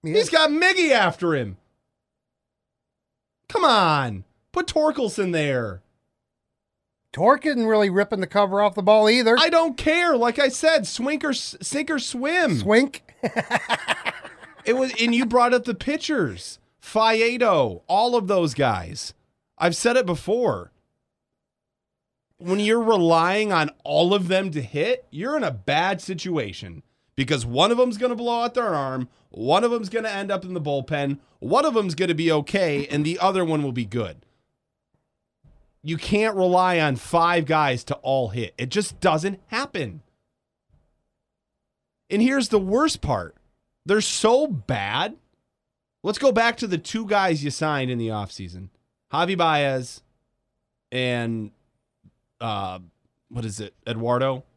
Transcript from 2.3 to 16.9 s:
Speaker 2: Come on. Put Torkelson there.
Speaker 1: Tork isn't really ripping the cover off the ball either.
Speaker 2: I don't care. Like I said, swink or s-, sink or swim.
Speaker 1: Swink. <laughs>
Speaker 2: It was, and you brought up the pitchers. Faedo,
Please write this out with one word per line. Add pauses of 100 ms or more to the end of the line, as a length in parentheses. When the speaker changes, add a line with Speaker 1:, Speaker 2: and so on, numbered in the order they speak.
Speaker 2:
Come
on. (280)
Put
Torkelson
there. (1300)
Speaker 1:
Tork
isn't
really
ripping
the
cover
off
the
ball
either.
Speaker 2:
I
don't
care.
Like
I
said,
swink
or
s-,
sink
or
swim.
Speaker 1:
Swink. (200)
<laughs> (1300)
Speaker 2:
It
was, (100)
and
you
brought
up
the
pitchers. (200)
Faedo,